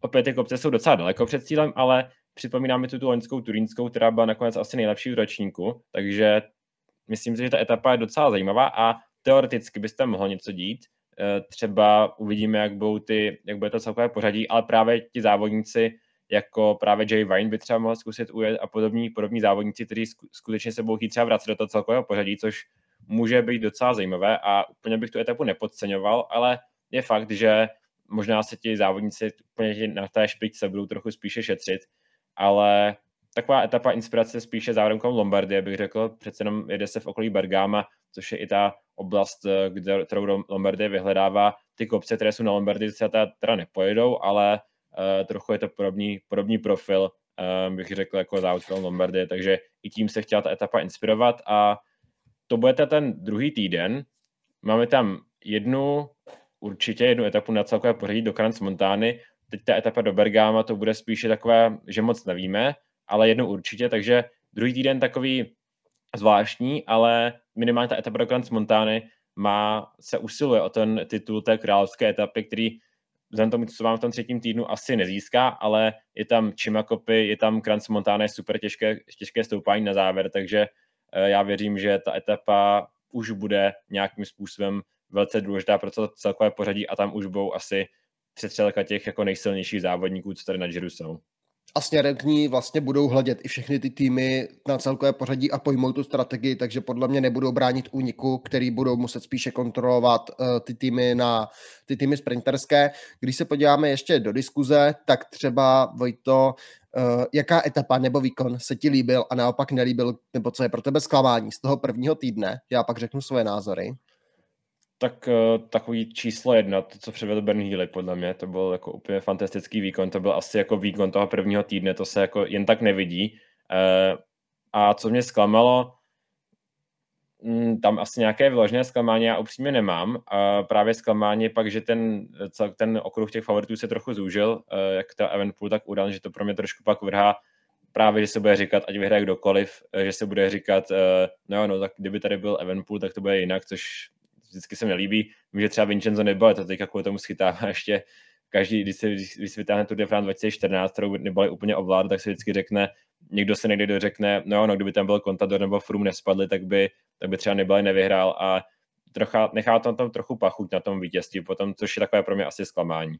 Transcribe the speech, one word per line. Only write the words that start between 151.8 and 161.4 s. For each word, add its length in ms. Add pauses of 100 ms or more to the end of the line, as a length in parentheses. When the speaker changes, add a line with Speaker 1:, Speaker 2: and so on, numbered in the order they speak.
Speaker 1:
tak 120
se 100
vždycky 220
řekne, 360 (420)
někdo 260
se 120
někdy 180
dořekne, 600
"No 100
jo, 100
no, 100
kdyby 160
tam 140
byl 140
Contador 400
nebo 200
Froome 240
nespadli, 440
tak 160
by, 260 (280)
tak 120
by 60
třeba 180
Nibali 280
nevyhrál", 580
a 220 (500)
trocha, 400
nechá 260
to 140
tam 180
trochu 260
pachuť 360
na 80
tom 200
vítězství 400